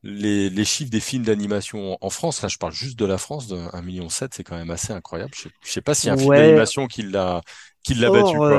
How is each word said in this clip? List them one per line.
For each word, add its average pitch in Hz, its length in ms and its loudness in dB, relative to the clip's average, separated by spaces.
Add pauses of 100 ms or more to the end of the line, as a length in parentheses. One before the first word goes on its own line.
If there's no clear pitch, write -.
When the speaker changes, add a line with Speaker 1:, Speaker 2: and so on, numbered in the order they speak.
Speaker 1:
les, 101 480 -2
les 101 140 0
chiffres 135 260 -4
des 110 100 0
films 127 240 -6
d'animation 104 680 -4
en, - 80 -8
en 98 100 -6
France. - 320 -6
Là, 104 60 -6
je - 80 -6
parle 82 160 -6
juste 117 260 -12
de 113 60 0
la 95 140 0
France. 139 300 -10
De 92 100 -8 (160)
un 87 80 -12
million 90 260 -10
sept, - 260 -8
c'est - 100 -14
quand 87 120 -12
même 85 140 -10
assez 82 220 -8
incroyable. 90 420 -12
Je - 80 -14
sais, - 80 -18 (120)
je - 100 -16
sais - 100 -6
pas 147 120 0
s'il - 140 -2
y - 20 0
a - 40 2
un - 40 2
film 135 120 4
Speaker 2:
Ouais. 143 60 8
Speaker 1:
d'animation 151 500 6
qui 117 160 -10
l'a, 92 400 -2 (400)
qui - 120 -2
l'a 123 160 4
battu, 196 260 6
Speaker 2:
Hors, 151 100 2
Speaker 1:
quoi. - 0 - (120)